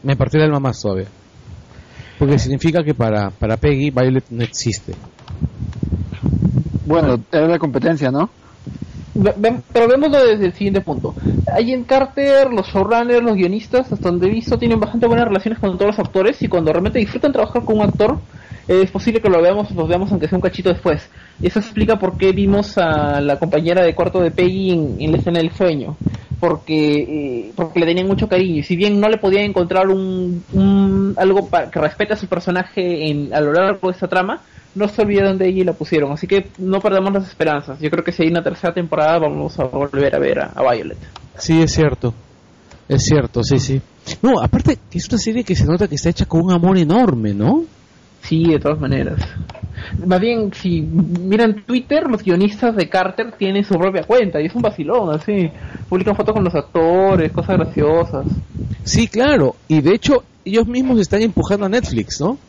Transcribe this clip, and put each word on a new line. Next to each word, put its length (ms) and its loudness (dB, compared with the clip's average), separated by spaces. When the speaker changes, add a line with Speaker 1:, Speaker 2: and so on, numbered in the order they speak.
Speaker 1:
me 100 0
partió 240 0
el 80 4
alma 140 0
más 200 -4
todavía. 280 -4
Porque 180 4
significa 460 0
que 100 0
para, 360 0
para 260 -2
Peggy, 340 0
Violet 400 2
no 140 -4
existe. 500 -6
Speaker 2:
Bueno, 300 2
era 160 2
la 100 2
competencia, 540 -2
¿no? 180 -2
Speaker 3:
Ve-, 200 2
ven-, 280 0
pero 160 4
vémoslo 380 4
desde 180 4
el 80 0
siguiente 300 -2
punto. 320 -6
Agent 360 0
Carter, 680 2
los 140 -2
showrunners, 560 2
los 120 2
guionistas, 560 0
hasta 200 -2
donde 160 0
he 40 2
visto, 280 -2
tienen 200 2
bastante 280 0
buenas 200 2
relaciones 320 -2
con 200 -2
todos 180 2
los 20 -4
actores, 440 0
y 60 -4
cuando 240 0
realmente 260 0
disfrutan 340 0
trabajar 320 -2
con 140 0
un 60 2
actor, 340 2
eh, 140 6
es 80 2
posible 300 0
que 100 2
lo 100 6
veamos, 300 2
los 180 -2
veamos 220 0
aunque 180 0
sea 80 0
un 60 0
cachito 260 -2
después. 400 -2
Y 60 -2
eso 140 0
explica 380 0
por 200 -2
qué 140 4
vimos 440 2
a 460 0
la 160 0
compañera 440 2
de 120 4
cuarto 260 0
de 100 2
Peggy 420 0
en, 280 0
en 120 0
la 60 2
escena 200 0
del 140 0
sueño. 440 -2
Porque, 540 0
eh, 640 -4
porque 240 -2
le 60 2
tenían 220 0
mucho 200 0
cariño, 300 0
y 40 -2
si 140 -2
bien 240 2
no 80 2
le 80 2
podían 280 2
encontrar 440 0
un, 640 -2
un, 640 2
algo 320 2
pa-, 220 -2
que 100 -4
respete 320 -2
a 40 -2
su 100 -10
personaje 840 -4
en, 220 -4
a 80 0
lo 140 0
largo 340 0
de 60 -2
esta 140 -6
trama, 340 -2
no 140 -2
se 120 -4
olvidaron 380 2
de 100 2
ella 140 0
y 20 2
la 80 0
pusieron, 400 0
así 140 -6
que 220 0
no 220 0
perdamos 340 2
las 120 -2
esperanzas. 540 -4
Yo 80 -2
creo 160 -2
que 80 -4
si 100 -2
hay 60 4
una 140 0
tercera 320 -4
temporada 440 2
vamos 400 -2
a 60 0
volver 500 0
a 40 2
ver 220 2
a, 140 -6
a 160 2
Violet. 280 -4
Speaker 1:
Sí, 240 4
es 100 2
cierto, 400 0
es 160 2
cierto, 400 2
sí, 160 2
sí. 220 0
No, 220 4
aparte 340 2
que 80 -6
es 100 -8
una 80 -2
serie 260 -2
que 140 -2
se 80 2
nota 240 2
que 60 -4
está 160 -2
hecha 160 -2
con 160 0
un 100 2
amor 240 4
enorme, 560 2
¿no? 300 2
Speaker 3:
Sí, 180 0
de 140 4
todas 220 -2
maneras. 400 -2
Más 160 2
bien, 320 -2
si 280 -2
miran 840 0
Twitter, 440 -2
los 160 -2
guionistas 500 2
de 140 0
Carter 500 -2
tienen 240 0
su 120 0
propia 300 0
cuenta, 360 2
y 60 -2
es 80 -6
un 80 -2
vacilón, 520 -2
así. 360 -2
Publican 280 0
fotos 180 0
con 100 2
los 100 -2
actores, 760 2
cosas 280 -2
graciosas. 680 0
Speaker 1:
Sí, 240 0
claro, 480 2
y 120 4
de 140 4
hecho, 300 2
ellos 220 0
mismos 320 2
están 240 0
empujando 440 0
a 20 -2
Netflix, 520 -2
¿no? 180 -2